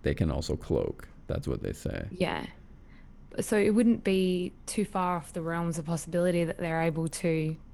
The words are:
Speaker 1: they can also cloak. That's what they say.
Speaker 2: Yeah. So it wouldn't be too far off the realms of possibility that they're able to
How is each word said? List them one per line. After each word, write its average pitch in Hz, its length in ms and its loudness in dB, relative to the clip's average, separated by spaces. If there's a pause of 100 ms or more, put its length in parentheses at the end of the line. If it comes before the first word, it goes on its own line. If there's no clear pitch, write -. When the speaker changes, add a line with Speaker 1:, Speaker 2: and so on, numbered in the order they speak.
Speaker 1:
they 73 100 4
can 80 180 2
also 73 240 0
cloak. - 520 -2 (200)
That's - 200 -4
what - 160 -2
they - 100 -4
say. - 380 -4
Speaker 2:
Yeah. 85 340 -2 (920)
So - 180 0
it 202 160 6
wouldn't 226 300 4
be 185 480 2 (140)
too - 180 0
far 180 320 0
off 160 160 -6
the 180 100 -6
realms 165 380 0
of 156 60 -6
possibility 170 580 2
that 165 140 -2
they're 165 240 0
able 165 260 2
to 160 480 0 (180)